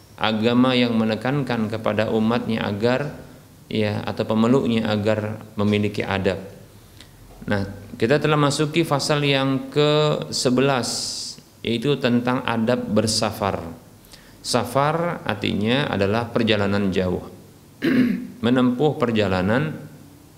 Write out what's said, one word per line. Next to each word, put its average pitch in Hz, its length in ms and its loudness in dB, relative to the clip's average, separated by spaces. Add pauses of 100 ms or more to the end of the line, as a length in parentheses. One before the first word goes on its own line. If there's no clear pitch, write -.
(180)
agama 120 560 2
yang 120 240 2
menekankan 113 720 0
kepada 107 420 0
umatnya 113 540 0
agar, 120 480 -2 (560)
ya, 104 340 -2
atau 104 220 -4
pemeluknya 113 640 2
agar 107 480 -2 (160)
memiliki 104 480 0
adab. 95 400 -2 (1040)
Nah, 101 160 0 (320)
kita 135 260 2
telah 151 160 2
masuki 147 460 2
fasal 147 400 0
yang 135 480 0
ke 147 640 2
sebelas, 127 560 2 (720)
yaitu 117 340 -2
tentang 123 460 0
adab 117 480 0
bersafar. 101 960 -2 (540)
Safar 151 800 0
artinya 113 720 0
adalah 104 400 0
perjalanan 101 560 2
jauh, 92 320 0 (640)
<clears throat> - 560 0
menempuh 127 560 2
perjalanan, 110 800 0 (600)